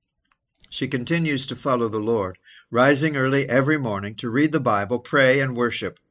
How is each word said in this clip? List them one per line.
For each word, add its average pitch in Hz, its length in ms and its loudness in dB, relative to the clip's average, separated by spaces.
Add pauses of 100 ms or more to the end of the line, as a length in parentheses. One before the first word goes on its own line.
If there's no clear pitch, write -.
(720)
She - 180 -4
continues 143 580 -2
to 120 100 -4
follow 123 320 -2
the 107 100 -4
Lord, 107 380 -2 (340)
rising 143 460 4
early 135 320 0
every 139 300 2
morning 107 380 -4
to 123 120 -6
read 143 240 2
the 156 80 0
Bible, 113 380 0
pray, 135 420 2
and 131 160 -4
worship. 110 420 -2 (120)